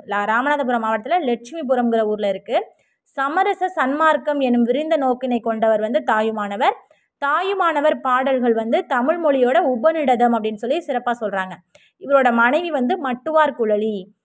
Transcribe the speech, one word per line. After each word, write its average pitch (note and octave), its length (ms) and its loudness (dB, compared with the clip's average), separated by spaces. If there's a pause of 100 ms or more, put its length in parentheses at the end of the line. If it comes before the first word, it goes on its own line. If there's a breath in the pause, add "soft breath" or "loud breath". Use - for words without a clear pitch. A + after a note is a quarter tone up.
லா-, G3+ 200 -2
ராமநாதபுரம் B3 560 0
மாவட்டத்துல A3 380 -2
லட்சுமிபுரம்ங்கிற A#3+ 840 -2
ஊர்ல G#3 260 -2
இருக்கு. A3 380 -4 (360)
சமரச F4+ 720 -2
சன்மார்க்கம் D4 640 0
எனும் A#3+ 240 2
விரிந்த C#4 340 0
நோக்கினை B3+ 440 -2
கொண்டவர் A3 400 0
வந்து A#3 260 -2
தாயுமானவர். A3 680 0 (540 soft breath)
தாயுமானவர் D#4 760 0
பாடல்கள் B3 540 0
வந்து A3+ 320 0
தமிழ் C#4+ 380 0
மொழியோட C4+ 500 2
உபநிடதம் A#3+ 640 2
அப்படின்னு G#3+ 160 -4
சொல்லி C4+ 320 -4
சிறப்பா B3 340 -4
சொல்றாங்க. F#3+ 320 -4 (480 soft breath)
இவரோட B3+ 320 4
மனைவி C4 380 2
வந்து C#4+ 400 -2
மட்டுவார் D4 480 0
குழலி. G#3+ 480 -2 (180)